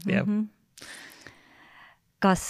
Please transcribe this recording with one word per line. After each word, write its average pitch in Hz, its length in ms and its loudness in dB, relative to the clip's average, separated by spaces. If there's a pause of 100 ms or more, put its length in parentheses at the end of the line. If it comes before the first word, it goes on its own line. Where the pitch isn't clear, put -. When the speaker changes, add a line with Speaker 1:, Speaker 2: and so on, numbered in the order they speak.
Speaker 1:
Jah. 190 200 0
Speaker 2:
Mhm. 208 180 0 (1800)
Kas, 190 280 6